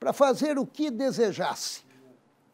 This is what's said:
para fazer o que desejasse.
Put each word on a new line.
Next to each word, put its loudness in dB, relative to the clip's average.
para 0
fazer 2
o -2
que -4
desejasse. -2